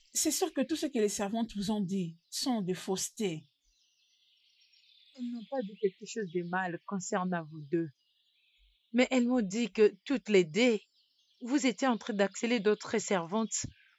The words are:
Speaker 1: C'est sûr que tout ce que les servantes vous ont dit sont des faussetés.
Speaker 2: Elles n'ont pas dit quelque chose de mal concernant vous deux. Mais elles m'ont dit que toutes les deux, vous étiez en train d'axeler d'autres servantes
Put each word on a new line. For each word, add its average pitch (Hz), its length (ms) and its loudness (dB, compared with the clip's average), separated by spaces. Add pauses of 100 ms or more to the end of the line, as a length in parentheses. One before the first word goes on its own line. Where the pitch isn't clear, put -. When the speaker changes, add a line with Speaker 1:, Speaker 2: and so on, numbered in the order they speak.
(140)
Speaker 1:
C'est 302 180 0
sûr 339 220 0
que 277 80 0
tout 262 140 -2
ce 311 100 -4
que 262 140 -2
les 208 100 4
servantes 220 460 -4
vous 202 160 -4
ont 208 100 0
dit 175 360 -4 (120)
sont 240 320 -2
des 180 140 -2
faussetés. - 720 -4 (1700)
Speaker 2:
Elles 240 160 -6
n'ont 226 160 -10
pas 269 140 -4
dit 196 180 -10
quelque 202 240 0
chose 196 260 -6
de 175 120 -2
mal 175 420 -2
concernant 185 600 -2
vous 156 160 -14
deux. 160 280 0 (1040)
Mais 247 160 4
elles 247 180 4
m'ont 247 140 4
dit 202 300 -2
que 208 240 6 (100)
toutes 254 240 -2
les 190 140 8
deux, 208 360 4 (640)
vous 254 240 0
étiez 254 220 2
en 233 100 2
train 214 160 -6
d'axeler 208 460 0
d'autres 202 400 0
servantes 185 640 -2 (340)